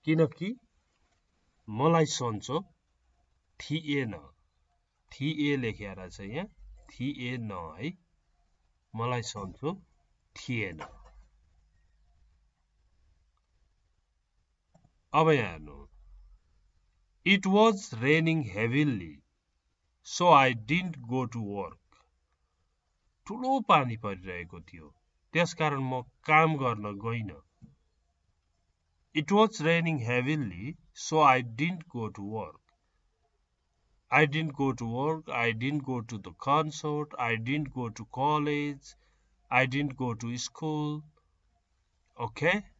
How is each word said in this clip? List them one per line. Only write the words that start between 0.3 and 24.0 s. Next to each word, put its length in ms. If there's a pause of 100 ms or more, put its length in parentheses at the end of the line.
मलाई 360
सन्चो 560 (960)
थिएन। 540 (960)
थिए 460
लेखेर 520
छ 100
यहाँ, 280 (380)
थिएन 680
है। 460 (1000)
मलाई 260
सन्चो 600 (540)
थिएन। 440 (4000)
अब 160
यहाँ 220
हेर्नु। 360 (1400)
"It 220
was 460
raining 500 (140)
heavily, 580 (920)
so 240
I 220
didn't 540
go 200
to 140
work।" 600 (1200)
ठुलो 340
पानी 380
परिरहेको 640